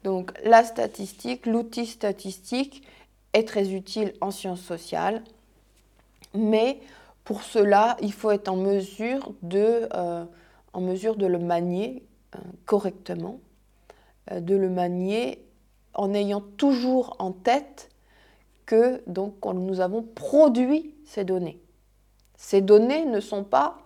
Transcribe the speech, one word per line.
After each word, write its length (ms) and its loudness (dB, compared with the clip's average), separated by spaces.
Donc 260 -4
la 180 10
statistique, 800 -6
l'outil 420 -4
statistique 1000 -8
est 160 2
très 240 -2
utile 480 -6
en 100 -4
sciences 320 -10
sociales, 640 -4
mais 440 2
pour 180 -8
cela, 580 4
il 120 -2
faut 180 -2
être 180 0
en 60 -2
mesure 800 -2
de, 500 0
euh, 320 -6
en 80 -8
mesure 360 -2
de 100 0
le 140 2
manier, 680 -2
euh, 20 -16
correctement, 760 -4
euh, 80 -8
de 160 0
le 160 2
manier 720 -2
en 140 -2
ayant 300 -2
toujours 760 0
en 140 -6
tête 560 -2
que 400 2
donc, 400 -8
on, 80 -4
nous 260 -4
avons 220 -2
produit 920 2
ces 180 -6
données. 340 -4
Ces 240 2
données 460 6
ne 120 0
sont 260 -6
pas 420 2